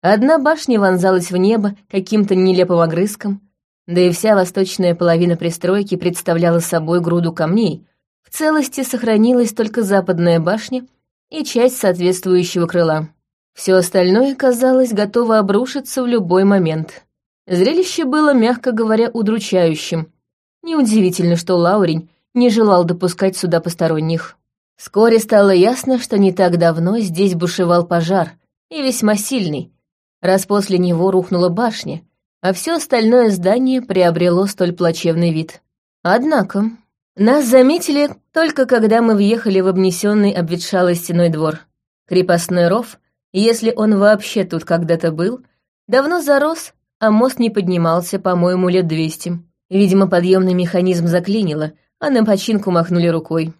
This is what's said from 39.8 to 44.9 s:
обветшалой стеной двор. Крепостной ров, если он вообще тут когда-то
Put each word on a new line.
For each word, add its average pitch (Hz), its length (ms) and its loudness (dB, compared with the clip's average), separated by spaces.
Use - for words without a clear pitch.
обветшалой 175 640 -2
стеной 170 360 0
двор. 156 300 -4
Крепостной 180 600 0
ров, 226 300 -4
если 226 420 0
он 214 240 2
вообще 208 460 2
тут 165 220 -6
когда-то 165 440 -2